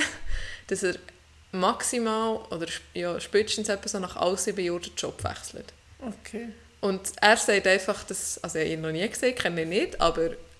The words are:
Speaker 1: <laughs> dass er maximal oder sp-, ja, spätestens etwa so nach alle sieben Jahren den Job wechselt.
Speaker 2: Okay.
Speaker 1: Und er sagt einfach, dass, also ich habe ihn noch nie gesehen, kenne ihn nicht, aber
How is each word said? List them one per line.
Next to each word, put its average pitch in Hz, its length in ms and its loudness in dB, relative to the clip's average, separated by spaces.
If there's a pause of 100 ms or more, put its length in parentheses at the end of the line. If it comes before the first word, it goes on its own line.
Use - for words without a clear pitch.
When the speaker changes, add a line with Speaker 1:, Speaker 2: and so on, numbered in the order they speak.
(300)
Speaker 1:
<laughs> - 380 -2
dass 196 160 -2
er 180 120 2 (560)
maximal 220 920 0 (100)
oder 165 160 -4
sp-, - 260 -10
ja, 175 260 -2
spätestens 214 500 2
etwa 202 180 -2
so 202 120 -2
nach 180 180 -6
alle 185 200 2
sieben 190 280 -2
Jahren 175 160 -2
den - 140 -10
Job - 280 -6
wechselt. - 500 -8 (260)
Speaker 2:
Okay. 226 500 -10 (320)
Speaker 1:
Und 190 180 0 (220)
er 214 160 8
sagt 202 280 4
einfach, 196 380 2
dass, - 400 -6
also 165 160 -2
ich 156 60 2
habe 160 80 0
ihn 160 80 -4
noch 160 100 -2
nie 170 160 0
gesehen, 247 280 0
kenne 170 280 0
ihn 160 60 -4
nicht, 254 320 0
aber 165 300 4 (280)